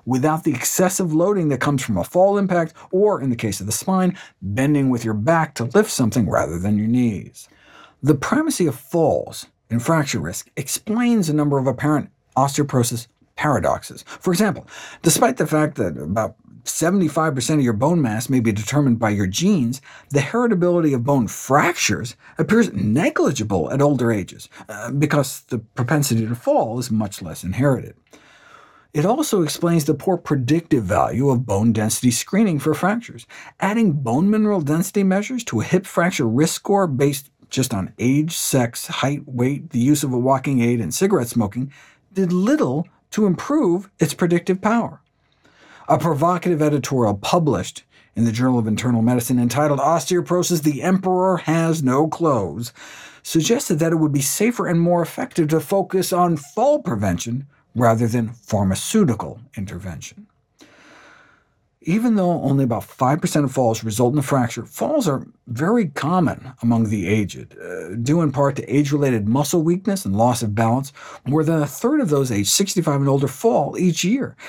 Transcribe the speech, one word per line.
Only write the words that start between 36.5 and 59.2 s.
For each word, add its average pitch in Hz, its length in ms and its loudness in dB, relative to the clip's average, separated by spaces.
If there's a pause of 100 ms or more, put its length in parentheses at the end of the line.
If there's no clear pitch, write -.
score 196 320 0
based 139 420 -2 (220)
just 123 240 -2
on 92 240 -4
age, 143 360 0
sex, - 520 -2
height, 139 400 -4
weight, 131 420 -2
the - 80 -4
use 143 260 2
of 135 100 -2
a 127 40 0
walking 131 440 2
aid, 120 200 2
and 82 140 -4
cigarette 185 320 2
smoking 123 440 -2 (400)
did 185 220 0
little 185 540 0 (240)
to 214 160 2
improve 185 600 0 (120)
its 160 160 0
predictive 175 460 0
power. 214 380 -2 (880)
A 156 120 2
provocative 170 640 0
editorial 131 500 0
published 139 720 -2 (320)
in 113 100 2
the 117 60 0
Journal 123 260 2
of 110 80 0
Internal 110 380 0
Medicine 123 340 2
entitled 135 420 2
Osteoporosis, 165 840 0
the 147 180 0
Emperor 185 560 0
Has 160 460 0
No 135 240 2
Clothes 117 640 -2 (480)
suggested 180 540 0
that 165 160 0
it 170 60 0
would 156 140 2
be 143 80 0
safer 208 460 -2
and 170 160 2
more 175 220 2
effective 160 460 -2
to 160 100 2
focus 190 520 -2
on 175 260 2
fall 285 440 0
prevention 117 640 -4 (300)
rather 113 320 4
than 113 220 -2
pharmaceutical 104 1120 -2 (140)